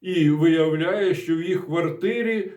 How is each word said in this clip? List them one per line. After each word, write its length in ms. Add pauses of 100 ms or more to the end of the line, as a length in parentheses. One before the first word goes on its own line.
і 280
виявляє, 840
що 200
в 60
їх 240
квартирі 920